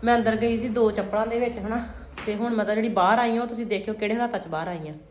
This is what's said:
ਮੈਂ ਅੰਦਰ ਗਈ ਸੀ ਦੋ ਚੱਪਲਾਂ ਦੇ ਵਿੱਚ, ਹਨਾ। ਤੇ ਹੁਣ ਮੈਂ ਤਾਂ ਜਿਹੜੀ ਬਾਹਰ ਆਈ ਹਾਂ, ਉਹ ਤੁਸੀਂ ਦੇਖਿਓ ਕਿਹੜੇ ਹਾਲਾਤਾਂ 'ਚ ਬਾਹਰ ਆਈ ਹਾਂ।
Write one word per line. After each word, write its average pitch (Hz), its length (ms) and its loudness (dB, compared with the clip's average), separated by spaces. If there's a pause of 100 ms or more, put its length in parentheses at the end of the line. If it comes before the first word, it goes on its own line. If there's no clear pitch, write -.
ਮੈਂ 233 120 6
ਅੰਦਰ 226 200 4
ਗਈ 233 220 0
ਸੀ 220 100 -4
ਦੋ 220 240 4
ਚੱਪਲਾਂ 208 360 -2
ਦੇ 233 120 -2
ਵਿੱਚ, 240 200 -2
ਹਨਾ। 226 280 -4 (380)
ਤੇ 214 100 -2
ਹੁਣ 233 200 -2
ਮੈਂ 214 100 2
ਤਾਂ 208 100 0
ਜਿਹੜੀ 220 140 2
ਬਾਹਰ 196 300 4
ਆਈ 233 160 2
ਹਾਂ, 233 60 0
ਉਹ 240 60 -4
ਤੁਸੀਂ 233 180 -6
ਦੇਖਿਓ 208 280 -4
ਕਿਹੜੇ 214 200 -2
ਹਾਲਾਤਾਂ 233 260 -2
'ਚ - 80 -12
ਬਾਹਰ 165 200 -4
ਆਈ 180 100 -6
ਹਾਂ। 156 160 -10 (180)